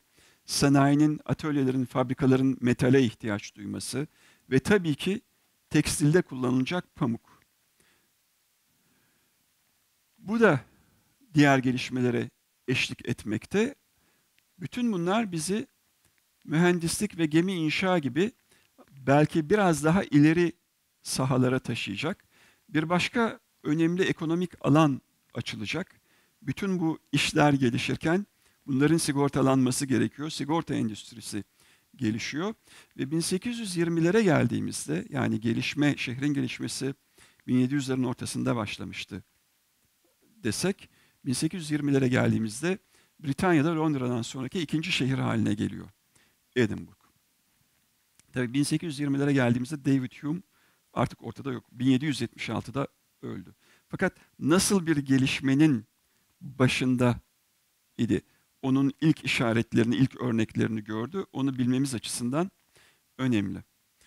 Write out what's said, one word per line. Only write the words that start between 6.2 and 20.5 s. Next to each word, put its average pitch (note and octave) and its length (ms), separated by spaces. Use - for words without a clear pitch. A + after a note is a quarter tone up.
kullanılacak B2+ 720
pamuk. - 480
Bu A3+ 220
da E3+ 200
diğer C#3+ 240
gelişmelere B2 720
eşlik - 400
etmekte. F#3+ 640
Bütün A#3 320
bunlar F#3+ 400
bizi F3+ 340
mühendislik F3 720
ve E3 80
gemi E3 260
inşa F3 460
gibi D3 340
belki D3 600
biraz F3 340
daha D#3+ 200
ileri D#3+ 480